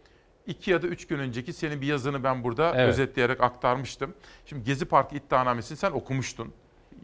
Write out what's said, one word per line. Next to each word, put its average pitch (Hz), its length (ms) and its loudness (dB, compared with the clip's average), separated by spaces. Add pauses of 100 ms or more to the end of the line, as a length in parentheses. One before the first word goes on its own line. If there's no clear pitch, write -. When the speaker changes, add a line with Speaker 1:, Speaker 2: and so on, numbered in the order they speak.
(480)
Speaker 1:
iki 196 240 -2
ya 165 100 4
da 175 60 -2
üç 175 200 -8
gün 156 120 -2
önceki 127 340 -6
senin 147 280 -4
bir 135 60 -4
yazını 139 360 -2
ben 127 200 0
burada 139 320 2
Speaker 2:
Evet. 127 140 6
Speaker 1:
özetleyerek 127 520 2
aktarmıştım. 135 720 0 (320)
Şimdi 139 180 -10
Gezi 135 220 -2
Parkı 143 300 4
iddianamesini 127 640 0
sen 196 140 -2
okumuştun. 131 600 -6 (500)